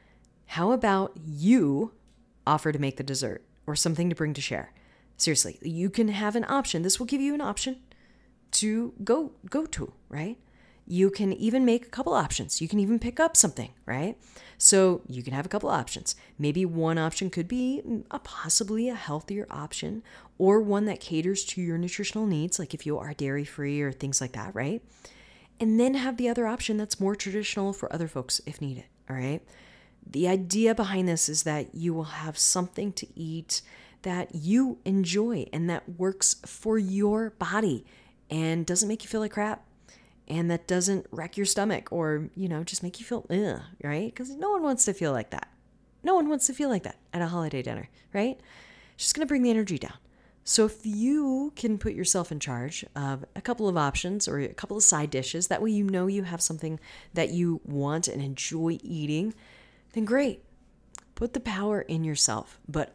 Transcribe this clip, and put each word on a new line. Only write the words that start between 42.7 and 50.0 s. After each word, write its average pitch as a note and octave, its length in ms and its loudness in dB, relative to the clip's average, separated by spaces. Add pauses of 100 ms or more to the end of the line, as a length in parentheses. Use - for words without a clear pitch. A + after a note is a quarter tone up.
make F3+ 160 -8
you A#3 80 -16
feel, - 240 -6
"Ugh," F3 300 0 (240)
right? D#3 300 -4
'Cause B3+ 160 -10
no D#4+ 200 -4
one F#4+ 120 2
wants C4+ 240 2
to G3+ 60 0
feel D#3+ 200 0
like A#2 180 -2
that. - 220 -10 (500)
No F#4 140 4
one D#4 120 4
wants D4 200 2
to C#4 40 -2
feel C#4+ 160 0
like G#3 140 2
that - 160 -12 (140)
at F3 100 -2
a E3 60 0
holiday D#3 340 -2
dinner, A#2 260 -6 (240)
right? A3+ 280 -2 (540)
It's - 100 -6
just - 100 2
gonna D4+ 120 0
bring C4+ 160 2
the A#3+ 80 4
energy G#3+ 280 0
down. - 200 -10 (460)